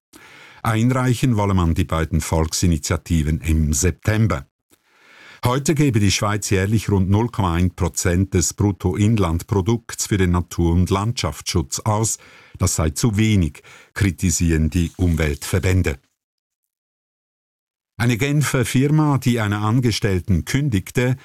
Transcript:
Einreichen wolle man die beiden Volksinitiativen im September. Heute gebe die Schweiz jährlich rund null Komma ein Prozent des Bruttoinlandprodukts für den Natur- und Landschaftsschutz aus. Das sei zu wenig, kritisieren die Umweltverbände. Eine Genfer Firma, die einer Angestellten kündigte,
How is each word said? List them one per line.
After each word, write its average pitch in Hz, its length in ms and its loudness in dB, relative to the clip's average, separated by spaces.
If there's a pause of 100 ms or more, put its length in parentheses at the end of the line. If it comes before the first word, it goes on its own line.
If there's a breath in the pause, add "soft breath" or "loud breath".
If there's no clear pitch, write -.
(640 loud breath)
Einreichen 123 680 0
wolle 101 180 2
man 85 200 2
die 85 100 0
beiden 80 380 -2
Volksinitiativen 80 1200 -2
im 78 320 0
September. 90 720 -2 (960 loud breath)
Heute 135 320 0
gebe 135 240 2
die 101 100 4
Schweiz 104 420 -2
jährlich 98 380 0
rund 95 200 2
null 107 180 2
Komma 90 280 -2
ein 87 200 0
Prozent 92 580 0
des 87 200 0
Bruttoinlandprodukts 98 1500 -2
für 110 100 0
den 92 140 2
Natur- 87 400 0
und 87 180 2
Landschaftsschutz 92 920 -4
aus. 107 360 -2 (420 loud breath)
Das - 180 -2
sei 78 140 0
zu 107 260 -2
wenig, 104 440 0 (320 loud breath)
kritisieren 82 760 0
die 85 260 -2
Umweltverbände. 82 1040 0 (2000)
Eine 120 200 0
Genfer 143 460 0
Firma, 147 540 2
die 117 240 0
einer 104 200 0
Angestellten 104 840 0
kündigte, 127 800 -2